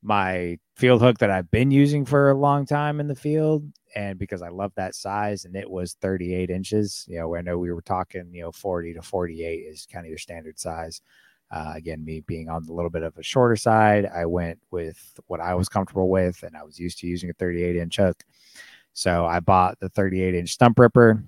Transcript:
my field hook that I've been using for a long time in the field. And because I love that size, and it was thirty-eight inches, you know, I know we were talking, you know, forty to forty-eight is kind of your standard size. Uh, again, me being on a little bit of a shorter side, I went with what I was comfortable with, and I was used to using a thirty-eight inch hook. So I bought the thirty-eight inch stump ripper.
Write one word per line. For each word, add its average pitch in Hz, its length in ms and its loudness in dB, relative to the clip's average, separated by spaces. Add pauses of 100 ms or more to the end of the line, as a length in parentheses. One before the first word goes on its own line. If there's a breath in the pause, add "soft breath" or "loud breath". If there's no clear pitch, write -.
my 92 560 0 (200)
field 123 260 6
hook 120 160 6
that 104 120 2
I've 92 200 -2
been 127 220 4
using 143 320 4
for 139 260 4
a 139 40 6
long 143 300 2
time 147 360 -2
in 147 80 -4
the 139 80 -4
field. 151 520 0 (280)
And 101 200 -6
because 92 260 -8
I 85 60 -14
love 95 280 -6
that 92 180 -6
size, 104 500 -6
and 90 120 -14
it 98 120 -10
was 90 260 -8
thirty-eight 90 560 -4
inches, 98 580 -2
you 85 100 -12
know, 82 160 -6
I 85 60 -6
know 87 180 -4
we 87 140 -4
were 85 100 -10
talking, 92 500 -6
you 87 100 -14
know, 82 100 -12
forty 85 420 -6
to 82 80 -16
forty-eight 82 640 -6
is 78 260 -20
kind 87 140 -14
of - 20 -18
your 78 100 -14
standard 80 400 -16
size. 82 440 -10 (480 soft breath)
Uh, 78 240 -10
again, 78 300 -12
me 80 160 -10
being 80 280 -10
on 82 200 -8
a 82 40 -14
little 87 180 -4
bit 82 120 -6
of 82 160 -8
a 82 60 -18
shorter 120 320 4
side, 107 500 4
I 87 200 -4
went 85 340 -4 (100)
with 82 560 -10
what 87 140 -8
I 90 140 -2
was 90 140 0
comfortable 95 420 -2
with, 92 340 0
and 80 120 -16
I 76 60 -18
was 76 160 -20
used 87 220 -10
to 87 80 -8
using 87 220 -6
a - 20 -8
thirty-eight 87 440 -2
inch 85 200 -6
hook. 95 260 2 (680 loud breath)
So 87 340 0
I 85 140 0
bought 92 400 4
the 95 80 -6
thirty-eight 92 480 0
inch 87 140 -4
stump 120 280 6
ripper. 117 500 8